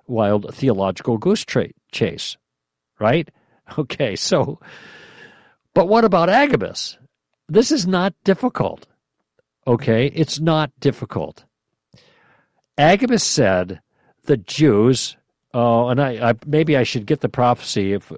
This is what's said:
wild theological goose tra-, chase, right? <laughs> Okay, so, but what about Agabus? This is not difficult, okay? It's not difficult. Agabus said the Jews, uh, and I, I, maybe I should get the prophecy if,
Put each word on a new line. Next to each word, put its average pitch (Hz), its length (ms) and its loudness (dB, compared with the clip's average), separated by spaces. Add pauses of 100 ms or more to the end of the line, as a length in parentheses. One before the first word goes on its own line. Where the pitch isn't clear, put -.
wild 107 480 -2
theological 101 640 -2
goose 180 280 -2
tra-, - 280 -4 (200)
chase, - 440 -6 (640)
right? 131 360 0
<laughs> - 40 -20 (400)
Okay, 127 380 -4
so, 113 420 -2 (1160)
but 175 120 4
what 226 180 4
about 175 240 2
Agabus? 247 680 0 (500)
This 208 220 2
is 240 160 0
not 185 280 0 (100)
difficult, - 640 -2 (760)
okay? 117 420 2
It's 151 340 -4
not 156 400 0
difficult. - 640 -6 (1400)
Agabus 202 420 4
said 92 580 0 (440)
the 143 140 2
Jews, 120 800 2 (360)
uh, 120 360 2
and 127 120 0
I, 120 300 -2
I, 117 40 2 (120)
maybe 151 320 2
I 123 40 2
should 113 220 -4
get 143 160 -2
the 120 80 -2
prophecy 120 640 0
if, 98 260 -6